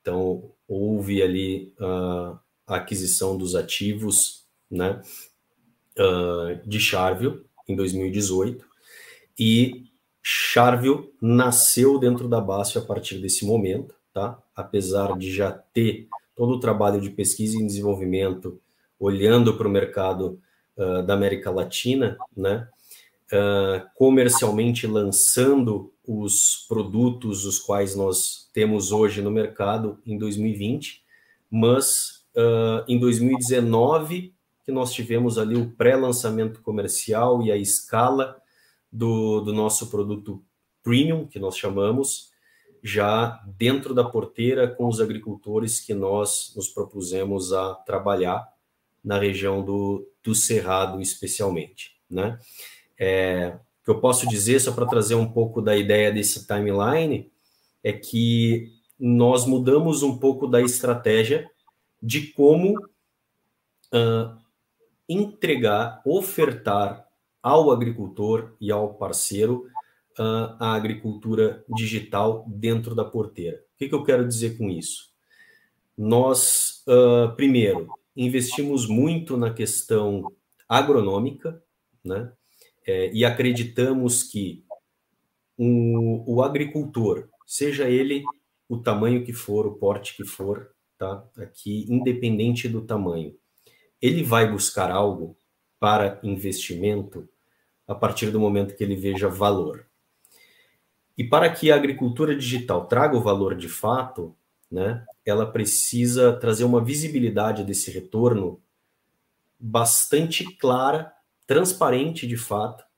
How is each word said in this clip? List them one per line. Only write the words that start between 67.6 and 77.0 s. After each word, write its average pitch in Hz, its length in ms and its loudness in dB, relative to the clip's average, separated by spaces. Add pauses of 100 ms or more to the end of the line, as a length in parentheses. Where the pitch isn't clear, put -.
agricultor 110 880 -2
e 104 120 -4
ao 104 240 -2
parceiro, 110 720 -2 (500)
ah, 113 420 -2
a 113 140 0
agricultura 110 920 -2 (120)
digital 110 720 -2
dentro 113 480 -4
da 107 100 -2
porteira. 95 520 -8
O - 200 -20
que 139 120 -6
que - 40 -2
eu 143 100 -2
quero 123 240 2
dizer 117 300 -4
com 107 120 -4
isso? - 400 -10 (880)
Nós, 123 880 2
ah, 120 480 6